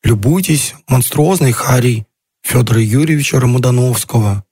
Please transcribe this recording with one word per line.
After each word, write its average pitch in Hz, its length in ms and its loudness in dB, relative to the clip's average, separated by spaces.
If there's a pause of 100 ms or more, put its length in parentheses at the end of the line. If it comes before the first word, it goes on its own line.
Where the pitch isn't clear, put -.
Любуйтесь 143 720 0 (120)
монструозной 139 640 0
харей 123 540 0 (360)
Федора 117 380 0
Юрьевича 139 600 0
Рамадановского 123 1120 0